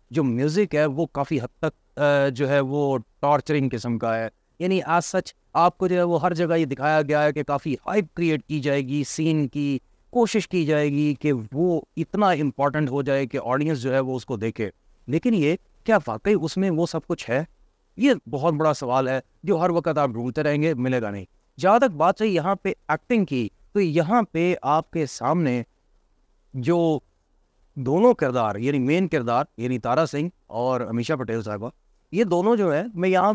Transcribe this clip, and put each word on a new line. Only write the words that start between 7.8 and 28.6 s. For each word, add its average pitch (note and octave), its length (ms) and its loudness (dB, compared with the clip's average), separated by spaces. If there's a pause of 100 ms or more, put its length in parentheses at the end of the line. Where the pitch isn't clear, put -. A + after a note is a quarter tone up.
हाइप F#3 280 0
क्रिएट D#3+ 260 0
की D3+ 180 -4
जाएगी, C#3 440 -2
सीन D#3 420 0
की C#3+ 340 -4 (320)
कोशिश A3+ 340 2
की F3 180 -2
जाएगी D3 500 2
कि D3 180 -2
वो C#3+ 540 -2 (120)
इतना F#3 360 0
इंपॉर्टेंट C#3+ 560 -2
हो C#3+ 120 -2
जाए C#3 240 0
कि C3+ 120 -4
ऑडियंस C#3+ 400 0
जो B2 140 -4
है C3+ 80 2
वो C3 160 -2
उसको B2 200 -8
देखे, A2 340 -4 (380)
लेकिन E3+ 260 0
ये E3 240 2 (280)
क्या A3 120 4
वाकई G3 360 0
उसमें F#3+ 360 0
वो E3 160 0
सब D#3+ 180 -6
कुछ - 240 -6
है? C3+ 180 0 (520)
ये B3 160 6 (140)
बहुत D3 260 0
बड़ा D3+ 180 2
सवाल C3 360 0
है C3 140 -2 (220)
जो F3+ 140 0
हर F3 120 2
वक्त E3 280 0
आप C#3+ 120 2
ढूंढते A#2+ 320 -4
रहेंगे, D3 320 2
मिलेगा B2 360 -2
नहीं। G2+ 160 -10 (320)
जहाँ G3 220 4
तक B3+ 120 2
बात E3 300 0
रही A3 80 2
यहाँ F3+ 340 0
पे F#3+ 100 -2 (160)
एक्टिंग F#3+ 360 0
की, A#2+ 240 -2 (240)
तो G#3 60 2
यहाँ E3+ 420 2 (100)
पे E3+ 240 0
आपके D#3 500 -2
सामने B2+ 580 -2 (920)
जो D#3 480 0 (760)
दोनों D#3 380 4
किरदार A#2+ 440 0
यानी C#3 200 0